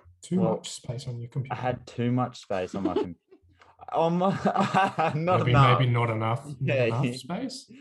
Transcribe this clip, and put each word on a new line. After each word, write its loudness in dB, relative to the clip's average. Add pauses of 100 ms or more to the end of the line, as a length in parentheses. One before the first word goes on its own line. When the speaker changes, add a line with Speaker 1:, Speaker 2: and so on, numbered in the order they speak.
(240)
Speaker 1:
too -2
Speaker 2:
Well, 2
Speaker 1:
much -12
space -10
on -8
your -12
computer. -6
Speaker 2:
I -10
had -4
too -2
much -2
space -4
on -4
my -2
com-, -4 (380)
<laughs> -18
on 2
my, 2
<laughs> 2
not 2
Speaker 1:
Maybe, 2
Speaker 2:
enough. 8
Speaker 1:
maybe 2
not 2
enough, -2
not -12
Speaker 2:
Yeah, 0
Speaker 1:
enough 0
Speaker 2:
you, -2
Speaker 1:
space. -10